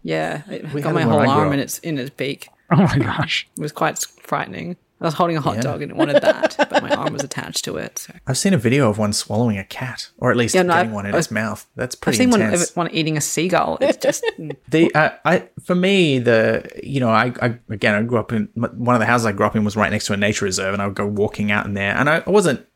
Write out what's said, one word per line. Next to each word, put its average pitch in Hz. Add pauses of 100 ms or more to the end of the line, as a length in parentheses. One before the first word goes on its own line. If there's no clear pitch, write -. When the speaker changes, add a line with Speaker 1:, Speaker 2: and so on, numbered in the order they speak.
Speaker 1:
Yeah, 160 (100)
it -
Speaker 2:
We 143
Speaker 1:
got 156
Speaker 2:
had 160
Speaker 1:
my 170
Speaker 2:
them 147
when 147
Speaker 1:
whole -
Speaker 2:
I 139
grew 135
Speaker 1:
arm 151
Speaker 2:
up. 147
Speaker 1:
in 139
its, -
in 160
its 135
beak. - (220)
Speaker 3:
Oh 143
my 135
gosh. - (100)
Speaker 1:
It -
was 151
quite 156
s-, - (160)
frightening. - (240)
I 175
was 151
holding 170
a 156
hot 135
Speaker 2:
Yeah. 110
Speaker 1:
dog 147
and 143
it -
wanted 294
that, - (140)
but 294
my -
arm -
was 147
attached -
to -
it. -
So. - (120)
Speaker 2:
I've 131
seen 196
a 165
video 120
of 104
one 104
swallowing 107
a 95
cat, - (100)
or 123
at 117
least 123
Speaker 1:
Yeah, 185
no, 175
Speaker 2:
getting 113
Speaker 1:
I, -
Speaker 2:
one 101
in 101
Speaker 1:
I've, 160
Speaker 2:
its 160
mouth. 107 (100)
That's 123
Speaker 1:
I've -
Speaker 2:
pretty -
Speaker 1:
seen 254
one, 214
Speaker 2:
intense. 175
Speaker 1:
one 170
eating 156
a 147
seagull. 160
It's 285
just - (240)
Speaker 2:
<laughs> -
The, 160
uh, 156 (160)
I, 165 (120)
for 180
me, 180
the, 113 (120)
you 135
know, 120
I, 113
I, 120 (120)
again, 107
I 104
grew 120
up 107
in, 107
m-, 113
one 123
of 113
the 107
houses 120
I 104
grew 101
up 104
in 104
was 104
right 98
next 107
to 107
a 98
nature 104
reserve, 95
and 101
I 101
would 98
go 104
walking 104
out 104
in 101
there, 98
and 143
I, 165
I -
wasn't 180 (100)